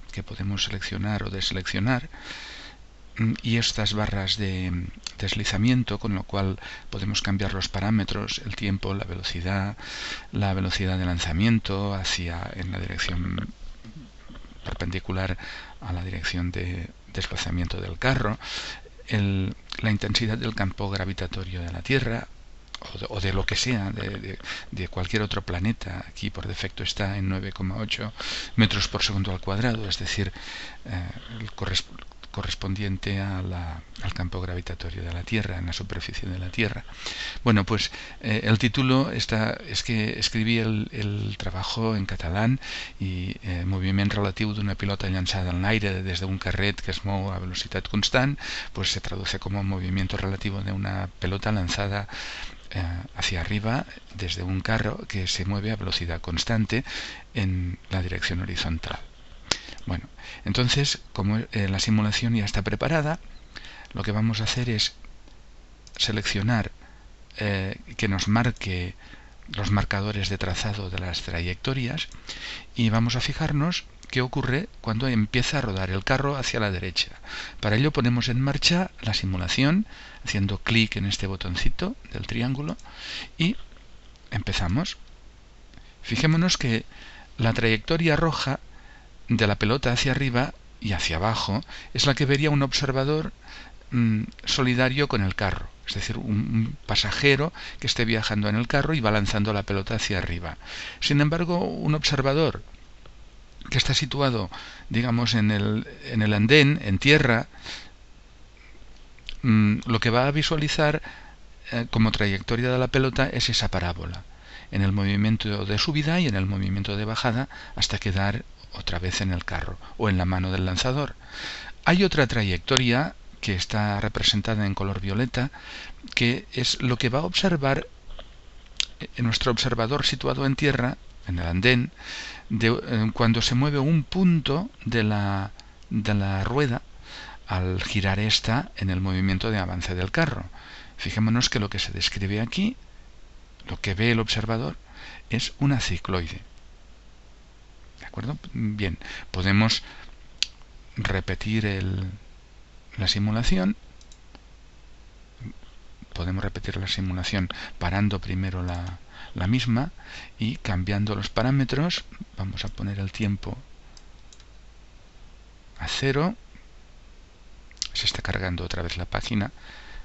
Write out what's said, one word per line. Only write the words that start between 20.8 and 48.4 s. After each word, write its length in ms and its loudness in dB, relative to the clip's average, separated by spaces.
gravitatorio 720 -4
de 100 -6
la 80 -6
Tierra, 480 0
o 200 -12
de, 100 -6
o 140 -4
de 100 2
lo 140 2
que 100 0
sea, 340 0
de, 280 -6
de, 200 -10
de 180 -6
cualquier 340 -2
otro 180 -2
planeta. 680 -2
Aquí 220 -6
por 180 -6
defecto 360 -6
está 340 -2
en 140 0
nueve 200 -4
coma 260 -4
ocho 360 -4
metros 320 6
por 140 -2
segundo 300 0
al 80 -4
cuadrado, 480 0
es 100 -2
decir, 320 0
eh, 240 -4
el 120 -8
corres-, 340 -2
correspondiente 880 -2
a 220 -2
la, 400 -4
al 100 0
campo 300 -2
gravitatorio 600 -6
de 80 -6
la 120 -4
Tierra, 340 -2
en 80 -4
la 80 -4
superficie 560 -6
de 100 -4
la 120 -6
Tierra. 340 -2
Bueno, 220 6
pues, 260 0
eh, 240 0
el 140 6
título 520 4
está, 420 0
es 300 -4
que 380 0
escribí 380 4
el, 340 2
el 460 -2
trabajo 580 -2
en 80 0
catalán 560 2
y, 420 -2
eh, 220 -2
moviment 480 2
relatiu 400 0
d'una 240 -2
pilota 320 0
llançada 400 0
en 160 0
l'aire 400 2
des 160 -2
d'un 160 -2
carret 400 0
que 160 -4
es 160 -4
mou 240 0
a 80 -4
velocitat 480 -6
constant, 480 2